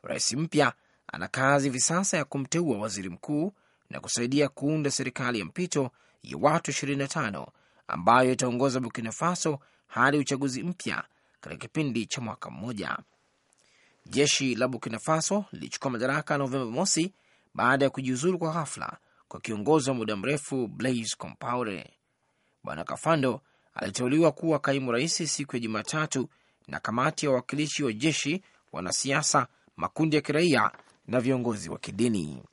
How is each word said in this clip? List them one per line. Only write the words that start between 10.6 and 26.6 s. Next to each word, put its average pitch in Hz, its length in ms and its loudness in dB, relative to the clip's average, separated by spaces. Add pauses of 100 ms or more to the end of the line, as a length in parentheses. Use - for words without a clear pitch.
mpya - 420 -4 (360)
katika - 200 -12
kipindi 117 460 -2
cha - 140 -6
mwaka - 300 -8
mmoja. 95 480 -6 (1080)
Jeshi 135 480 2
la 123 140 0
Burkina 113 300 -6
Faso 160 540 0
lilichukua - 380 -6
madaraka 135 480 0
Novemba 135 320 -2
mosi 170 420 0 (420)
baada 131 300 4
ya 135 60 4
kujiuzulu 135 480 0
kwa 160 140 -2
ghafla 156 440 -6 (320)
kwa - 120 -12
kiongozi 123 500 2
wa 131 60 0
muda 107 200 -2
mrefu 131 520 -2
Blaise 117 500 -2
Compaore. 110 720 -6 (720)
Bwana 78 200 -8
Kafando 139 560 0 (340)
aliteuliwa 135 580 2
kuwa 160 260 0
kaimu 131 340 0
rais 147 440 0
siku 139 200 -6
ya 120 40 0
Jumatatu 120 680 -2 (400)